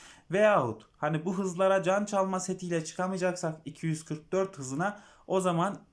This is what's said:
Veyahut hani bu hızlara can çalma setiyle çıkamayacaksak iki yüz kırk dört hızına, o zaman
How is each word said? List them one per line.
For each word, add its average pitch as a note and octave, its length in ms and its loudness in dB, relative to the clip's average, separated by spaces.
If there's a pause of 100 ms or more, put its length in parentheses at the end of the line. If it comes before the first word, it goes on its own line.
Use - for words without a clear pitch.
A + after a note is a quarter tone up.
(320)
Veyahut F#3 540 4 (120)
hani D#3 280 -2
bu F#3 120 -2
hızlara F#3+ 460 2
can F#3+ 220 2
çalma F#3+ 340 0
setiyle F3+ 460 -2
çıkamayacaksak F3 800 -2
iki - 200 -10
yüz D#3 200 -2
kırk D3+ 260 -8
dört F#3+ 260 0
hızına, C#3+ 420 -4 (280)
o F#3+ 140 2
zaman F3+ 380 0 (140)